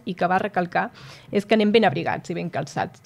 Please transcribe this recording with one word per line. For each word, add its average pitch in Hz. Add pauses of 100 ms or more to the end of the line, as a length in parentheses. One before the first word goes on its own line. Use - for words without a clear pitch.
i 196
que 175
va 185
recalcar, 180 (420)
és 196
que 226
anem 208
ben 214
abrigats 151
i 175
ben 170
calçats, -